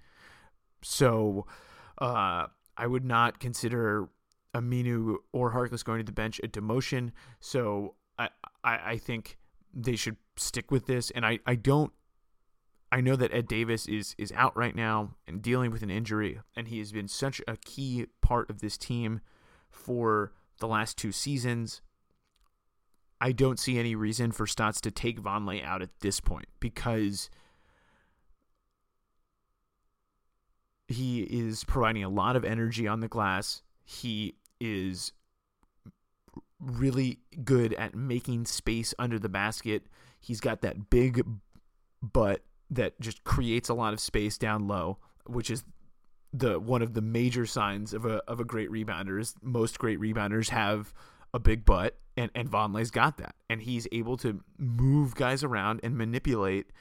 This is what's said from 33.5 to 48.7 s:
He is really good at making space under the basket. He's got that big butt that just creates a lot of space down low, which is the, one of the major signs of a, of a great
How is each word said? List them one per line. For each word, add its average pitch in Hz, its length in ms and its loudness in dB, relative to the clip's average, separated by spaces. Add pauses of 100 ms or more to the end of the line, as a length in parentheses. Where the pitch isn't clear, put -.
He 107 520 -6 (260)
is 95 500 -4 (1500)
really 131 600 0 (240)
good 117 300 6
at - 220 -6
making 123 500 -2
space - 520 -2
under 117 220 0
the 104 80 -2
basket. 104 600 -2 (320)
He's 113 200 -6
got 113 220 0
that 101 280 -4
big 123 360 6 (760)
butt 104 400 2 (300)
that 120 280 -2
just 110 240 -10
creates 120 460 2
a 123 40 0
lot 113 200 0
of 110 60 -6
space 104 380 -2
down 107 300 0
low, 95 300 -2 (300)
which 120 240 -4
is 113 120 -4 (680)
the, 117 260 0
one 117 220 2
of 113 120 -2
the 110 80 -2
major 117 440 0
signs 104 480 -2
of 117 120 -4
a, 110 220 -2
of 117 120 -6
a 120 40 -4
great 110 280 -4